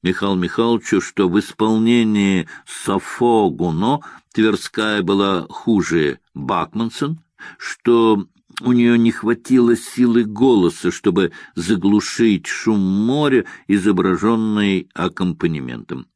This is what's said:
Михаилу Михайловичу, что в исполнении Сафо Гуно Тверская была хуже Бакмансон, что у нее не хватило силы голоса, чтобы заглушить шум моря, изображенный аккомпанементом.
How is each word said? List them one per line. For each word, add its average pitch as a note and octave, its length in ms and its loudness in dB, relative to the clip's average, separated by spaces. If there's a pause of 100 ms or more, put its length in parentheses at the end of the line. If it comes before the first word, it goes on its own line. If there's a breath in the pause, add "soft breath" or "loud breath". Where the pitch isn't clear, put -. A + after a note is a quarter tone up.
Михаилу F#2+ 340 -2
Михайловичу, G2+ 640 0
что F#2+ 280 -2
в F#2+ 100 2
исполнении A2 1080 0 (180 loud breath)
Сафо G#2+ 840 0
Гуно F2 520 -2 (320 loud breath)
Тверская G#2+ 720 -2
была G2 460 0
хуже E2 720 -2 (140)
Бакмансон, G#2+ 920 -6 (340 loud breath)
что A2+ 680 0 (340)
у B2 100 0
нее A#2+ 240 4
не A2+ 160 4
хватило A#2+ 640 2
силы A#2 500 0
голоса, G#2 680 2
чтобы F#2 400 0 (240 loud breath)
заглушить G2+ 920 0
шум A2 320 -2
моря, A2+ 680 0 (220 loud breath)
изображенный G2+ 1300 0
аккомпанементом. D#2 1200 -6